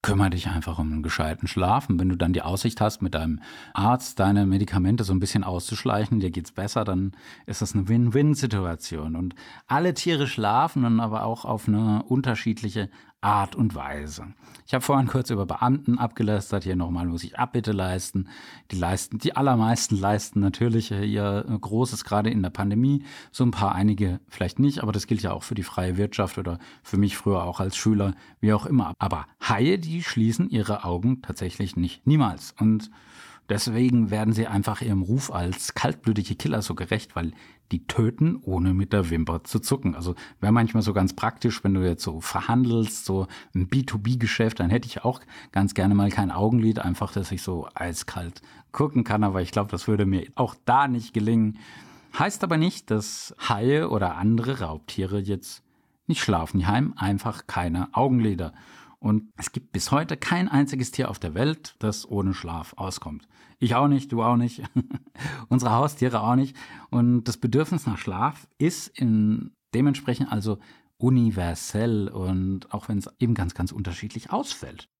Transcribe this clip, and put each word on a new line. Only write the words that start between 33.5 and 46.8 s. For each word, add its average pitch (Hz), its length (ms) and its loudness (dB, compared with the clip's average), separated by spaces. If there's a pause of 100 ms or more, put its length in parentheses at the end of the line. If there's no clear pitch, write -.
werden 107 240 2
sie 113 100 2
einfach 101 380 -2
ihrem 101 180 0
Ruf 117 320 0
als 87 400 -4
kaltblütige 104 600 0
Killer 92 260 -2
so - 140 -6
gerecht, - 400 -4
weil 82 160 -4 (400)
die 87 160 -4
töten, 127 560 2
ohne 92 300 0
mit 95 200 0
der 92 160 2
Wimper 82 340 0
zu - 160 -2
zucken. 135 360 0
Also 87 200 -6 (240)
wäre 101 120 2
manchmal 113 320 4
so 104 100 0
ganz 95 200 2
praktisch, - 500 -2
wenn 98 100 2
du 95 80 2
jetzt 90 220 0
so 82 180 -6
verhandelst, 117 840 0
so 95 220 -2 (280)
ein 92 120 0
B 131 160 2
two 110 140 -4
B-Geschäft, 113 640 0
dann 90 100 2
hätte 123 180 2
ich - 160 -10
auch 123 160 -2 (320)
ganz 98 220 0
gerne 101 220 4
mal 101 140 4
kein 98 220 0
Augenlid, 110 480 2
einfach, 90 320 -4